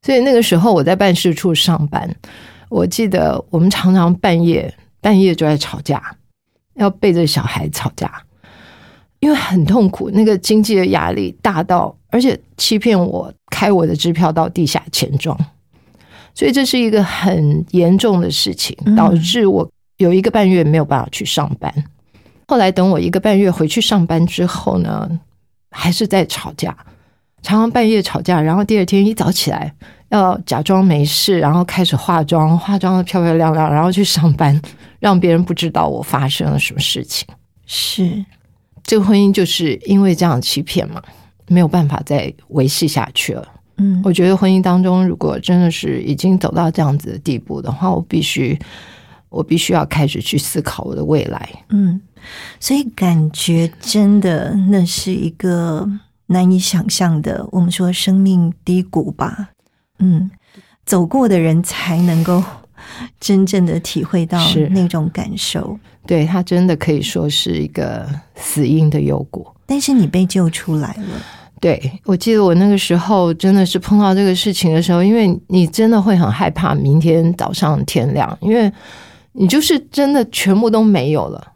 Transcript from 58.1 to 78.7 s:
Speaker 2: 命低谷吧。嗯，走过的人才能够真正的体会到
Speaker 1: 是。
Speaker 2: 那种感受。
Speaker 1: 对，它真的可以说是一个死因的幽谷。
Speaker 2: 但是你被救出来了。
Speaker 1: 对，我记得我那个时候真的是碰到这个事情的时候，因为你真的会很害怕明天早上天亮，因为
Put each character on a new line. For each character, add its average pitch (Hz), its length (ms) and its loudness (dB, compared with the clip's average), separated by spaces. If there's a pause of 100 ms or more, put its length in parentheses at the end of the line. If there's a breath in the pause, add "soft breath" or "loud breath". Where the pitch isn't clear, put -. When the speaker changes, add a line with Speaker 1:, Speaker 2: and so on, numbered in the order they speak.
Speaker 2:
命 185 340 4 (140)
低 180 180 0
谷 170 300 -4
吧。 - 380 -8 (480)
嗯， 185 320 0 (560 soft breath)
走 180 180 2
过 247 240 0
的 190 100 2
人 160 240 2
才 - 360 -4
能 170 260 2
够 180 180 0 (800 loud breath)
真 196 240 2
正 185 220 0
的 165 140 -2
体 160 220 -6
会 170 220 -2
到 170 140 -4
Speaker 1:
是。 165 320 0
Speaker 2:
那 185 180 2
种 165 240 -4
感 - 240 -8
受。 - 420 -8 (280 soft breath)
Speaker 1:
对， 160 180 2
它 180 180 -2
真 180 240 0
的 175 80 2
可 151 160 -2
以 151 120 0
说 160 260 -4
是 - 300 -4
一 147 100 -4
个 113 400 -8 (260)
死 - 320 -4
因 151 220 2
的 147 100 0
幽 143 320 -2
谷。 - 160 -14 (200)
Speaker 2:
但 277 120 -2
是 277 140 -2
你 220 140 4
被 180 180 0
救 185 240 0
出 165 280 -6
来 147 180 -6
了。 - 280 -12 (380 loud breath)
Speaker 1:
对， 151 440 -2
我 185 120 0
记 226 160 0
得 214 100 4
我 175 120 4
那 185 120 4
个 202 120 4
时 175 180 0
候 175 380 0
真 190 200 2
的 190 120 4
是 185 120 -4
碰 208 200 2
到 196 160 4
这 196 100 2
个 185 100 2
事 190 160 -2
情 170 220 0
的 160 80 2
时 170 100 -2
候， 175 140 2
因 208 100 4
为 208 240 2 (100)
你 180 180 2
真 220 240 2
的 220 100 4
会 190 160 2
很 151 140 2
害 165 180 0
怕 156 260 -2
明 139 240 2
天 165 360 2
早 - 180 -4
上 151 320 -2
天 135 300 -2
亮， - 260 -4
因 214 140 0
为 214 180 2 (600 loud breath)